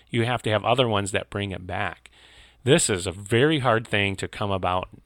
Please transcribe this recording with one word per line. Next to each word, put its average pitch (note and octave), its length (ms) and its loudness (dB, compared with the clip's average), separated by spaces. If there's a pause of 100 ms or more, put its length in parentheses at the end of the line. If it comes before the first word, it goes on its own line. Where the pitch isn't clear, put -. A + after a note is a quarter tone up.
You A2+ 160 0
have A#2+ 160 -2
to A#2 80 -4
have G#2 160 0
other B2 220 4
ones G2+ 240 0
that G2 180 -4
bring G2+ 220 -6
it F2+ 160 -10
back. F#2 400 -8 (560)
This C#3+ 280 4
is F#2+ 160 -2
a F2+ 40 -2
very A#2 460 2
hard A#2+ 300 2
thing G2+ 300 0
to F#2 100 -6
come G2+ 240 -4
about F#2 360 -2 (180)